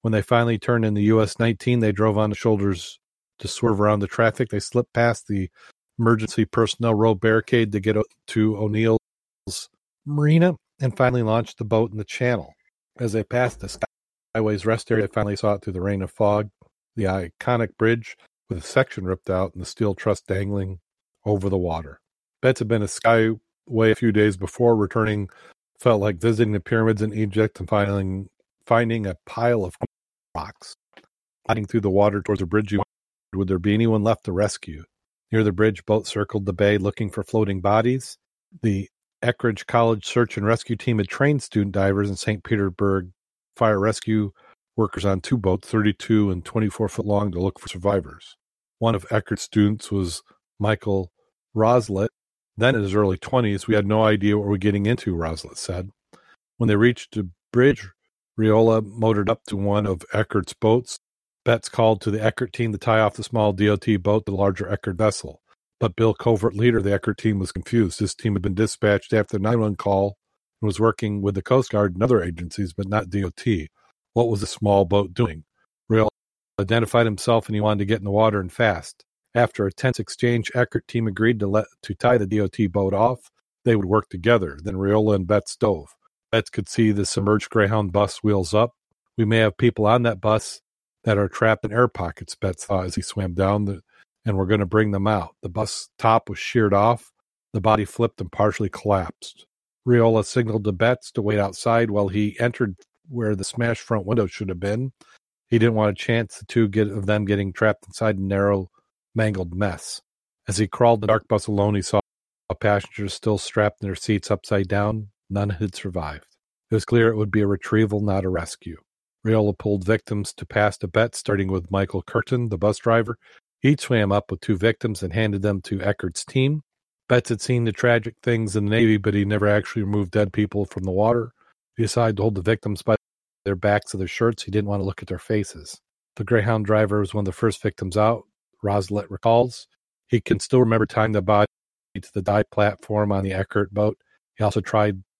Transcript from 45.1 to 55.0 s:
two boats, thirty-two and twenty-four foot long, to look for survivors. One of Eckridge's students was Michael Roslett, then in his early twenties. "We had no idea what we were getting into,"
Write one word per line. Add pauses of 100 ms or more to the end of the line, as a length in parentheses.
two
boats,
thirty-two
and
twenty-four
foot
long,
to
look
for
survivors. (420)
One
of
Eckridge's
students
was (380)
Michael (440)
Roslett, (460)
then
in
his
early
twenties.
"We
had
no
idea
what
we
were
getting
into,"